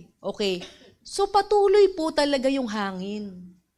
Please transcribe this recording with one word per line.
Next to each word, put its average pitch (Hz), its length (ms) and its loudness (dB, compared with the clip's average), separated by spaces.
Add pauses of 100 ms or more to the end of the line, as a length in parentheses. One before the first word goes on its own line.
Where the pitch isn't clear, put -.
(200)
Okay. 190 400 -4 (400)
So, - 320 -4
patuloy 403 640 4
po 320 140 -2
talaga 285 420 0
yung 262 160 -2
hangin. 196 840 -8 (240)